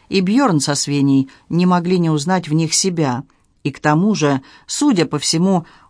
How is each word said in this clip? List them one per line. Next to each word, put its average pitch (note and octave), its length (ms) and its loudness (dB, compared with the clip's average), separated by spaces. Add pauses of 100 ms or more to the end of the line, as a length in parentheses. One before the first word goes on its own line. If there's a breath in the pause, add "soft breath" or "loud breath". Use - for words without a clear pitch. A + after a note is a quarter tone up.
и F#3+ 120 0
Бьёрн G3+ 400 2
со C#3+ 160 -2
Свеней C#3 540 0 (200 loud breath)
не F3 160 0
могли F3+ 320 0
не E3 140 2
узнать E3+ 360 -2
в D3+ 60 -4
них D#3+ 220 0
себя. D#3 480 -2 (400)
И C#3+ 80 -4
к - 80 -14
тому E3 340 2
же, D3 280 0 (260 loud breath)
судя A3+ 380 0
по D3+ 120 -6
всему, E3+ 480 0 (240 loud breath)